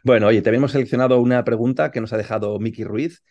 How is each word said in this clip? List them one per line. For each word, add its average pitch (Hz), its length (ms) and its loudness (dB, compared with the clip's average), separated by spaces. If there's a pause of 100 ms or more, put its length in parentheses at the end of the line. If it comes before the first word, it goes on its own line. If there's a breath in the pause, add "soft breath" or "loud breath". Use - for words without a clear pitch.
Bueno, 113 240 4
oye, 110 140 4
también 113 200 2
hemos 139 100 0
seleccionado 127 480 0
una 123 240 2
pregunta 123 480 -2
que 123 100 -6
nos 107 120 -10
ha 110 40 -4
dejado 104 400 -4
Miki 113 280 -6
Ruiz 131 460 -8